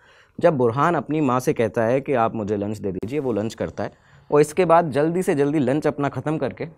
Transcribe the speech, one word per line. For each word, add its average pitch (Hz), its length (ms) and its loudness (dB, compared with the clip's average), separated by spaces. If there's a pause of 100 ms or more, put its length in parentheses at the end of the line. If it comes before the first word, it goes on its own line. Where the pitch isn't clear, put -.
(380)
जब 160 180 4
बुरहान 131 380 2
अपनी 147 280 -2
माँ 127 180 2
से 147 120 0
कहता 113 320 0
है 123 160 2
कि 135 140 -2
आप 113 200 2
मुझे 107 220 -2
लंच 101 220 -4
दे 101 140 -4
दीजिए, 101 260 -6
वो 135 140 -2
लंच 107 220 -2
करता 95 300 -6
है। - 80 -10 (380)
और 147 100 6
इसके 165 240 2
बाद 165 260 4
जल्दी 165 320 0
से 185 120 0
जल्दी 143 240 2
लंच 147 280 0
अपना 143 220 -2
ख़त्म 147 300 -4
करके 135 400 -6